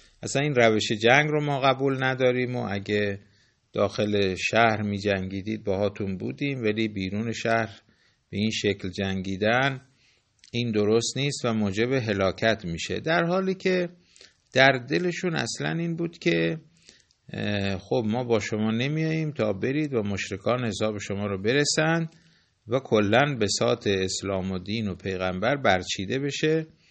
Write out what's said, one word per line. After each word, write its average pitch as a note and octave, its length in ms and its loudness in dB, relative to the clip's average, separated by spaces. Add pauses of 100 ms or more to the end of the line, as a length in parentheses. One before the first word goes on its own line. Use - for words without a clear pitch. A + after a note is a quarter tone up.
(240)
اصلاً C3+ 180 -2
این D3 140 0
روش A2 360 6
جنگ A#2+ 380 6
رو D3+ 160 0
ما C#3+ 140 0
قبول C3+ 440 2
نداریم B2+ 520 2
و A#2+ 160 -4
اگه G2+ 480 0 (540)
داخل G2+ 640 2
شهر A2 460 2
می‌جنگیدید G2+ 800 -2
باهاتون G2+ 540 -2
بودیم، C3 460 -6
ولی G#2+ 240 0
بیرون G#2 440 -4
شهر A2+ 500 -2 (480)
به G2+ 80 -6
این A2 140 0
شکل G2 380 -2
جنگیدن G2+ 920 -2 (680)
این A#2+ 200 -2
درست G#2+ 460 0
نیست C3+ 280 -4
و A#2 80 2
موجب G#2+ 400 0
هلاکت G#2 720 0
می‌شه. E2+ 340 -4
در E3 240 0
حالی F#3+ 320 -2
که F#3 340 -2 (640)
در C3 360 6
دلشون E3+ 460 -2
اصلاً C#3+ 360 -4
این E3 240 -2
بود E3+ 220 -4
که، E3 400 0 (760)
اه، G2+ 440 -2
خب B2+ 280 -2
ما A2+ 180 -2
با A#2 160 2
شما G#2+ 320 -2
نمیاییم D#3 600 -2
تا G#2+ 220 -2
برید C3+ 400 -2
و A2+ 100 0
مشرکان G2+ 640 -2
حساب G#2+ 320 -2
شما G2+ 280 -6
رو G2 160 -4
برسن D#3 680 2 (580)
و A#2+ 120 0
کلاً A#2 640 4
بساط A#2 460 0
اسلام F#2+ 640 -2
و F#2 80 -4
دین G#2 280 -4
و F2+ 80 -4
پیغمبر F#2 600 -2
برچیده G2+ 640 0
بشه D#3 480 -2 (240)